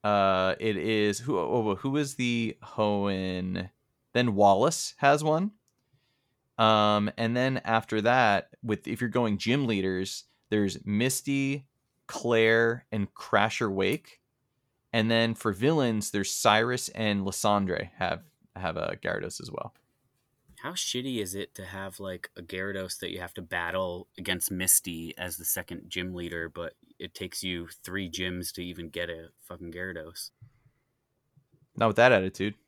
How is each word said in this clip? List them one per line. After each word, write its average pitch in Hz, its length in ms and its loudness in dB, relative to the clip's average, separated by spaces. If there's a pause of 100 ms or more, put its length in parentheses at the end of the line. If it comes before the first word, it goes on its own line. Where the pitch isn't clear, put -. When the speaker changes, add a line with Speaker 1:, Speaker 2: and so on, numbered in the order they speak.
Speaker 1:
uh, 98 560 4
it 110 180 0
is, 104 420 2
who, 120 180 -2
oh, 101 380 2
who 135 220 -2
is 139 180 -2
the 120 480 -2
Hoenn? 95 1040 -2 (440)
Then 120 220 2
Wallace 104 640 4
has 147 260 4
one. 160 280 0 (1040)
Um, 107 600 4
and 117 180 -2
then 127 300 0
after 110 360 0
that, 117 480 4 (140)
with, 110 240 -4
if 107 140 -4
you're 120 80 -2
going 110 280 2
gym 131 280 2
leaders, 95 600 -2 (240)
there's 104 360 2
Misty, 135 800 0 (420)
Claire, 117 840 4
and 101 220 -2
Crasher 110 580 0
Wake. 98 500 -2 (720)
And 113 180 2
then 113 240 2
for 113 180 -2
villains, 117 600 2
there's 101 200 -2
Cyrus 117 580 2
and 104 360 0
Lysandre 95 720 0
have, 87 240 -2 (340)
have 90 220 -4
a 50 240 -4
Gyarados - 400 -6
as - 100 -14
well. - 220 -10 (840)
Speaker 2:
How 156 140 -10
shitty 127 460 -4
is 95 140 -4
it 98 220 -8
to 95 100 -14
have, 95 340 -12
like, 92 380 -10
a 90 60 -14
Gyarados 92 560 -6
that 92 100 -8
you 90 100 -8
have 87 140 -12
to - 80 -12
battle 87 680 -4 (100)
against 92 340 -4
Misty 90 680 -2
as 90 200 -8
the 87 80 -12
second - 440 -6
gym 92 240 -6
leader, 85 340 -8
but 85 280 -10 (240)
it - 160 -14
takes - 280 -10
you 87 240 -6 (160)
three 92 260 -6
gyms 90 440 -6
to 92 100 -10
even 87 260 -10
get 87 200 -6
a 82 200 -14 (120)
fucking 87 320 -14
Gyarados? 85 560 -10 (1500)
Speaker 1:
Not 113 120 2
with 101 100 2
that 123 140 8
attitude. 98 420 2 (140)